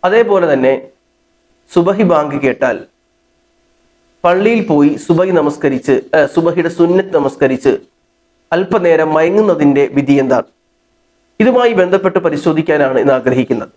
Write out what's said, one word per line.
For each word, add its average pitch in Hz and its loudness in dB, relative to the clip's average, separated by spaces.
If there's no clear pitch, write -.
അതേപോലെ 190 0
തന്നെ 131 0
സുബഹി 185 0
ബാങ്ക് 147 -2
കേട്ടാൽ 127 -2
പള്ളിയിൽ 202 0
പോയി 147 2
സുബഹി 175 0
നമസ്കരിച്ച്, 143 -2
ഏ, 147 0
സുബഹിയുടെ 165 -2
സുന്നത്ത് 175 0
നമസ്കരിച്ച് 135 0
അല്പനേരം 170 0
മയങ്ങുന്നതിൻ്റെ 160 2
വിധി 143 0
എന്താണ്? 127 0
ഇതുമായി 247 2
ബന്ധപ്പെട്ട് 185 0
പരിശോധിക്കാനാണ് 151 -2
ഇന്ന് 135 2
ആഗ്രഹിക്കുന്നത്. 123 -2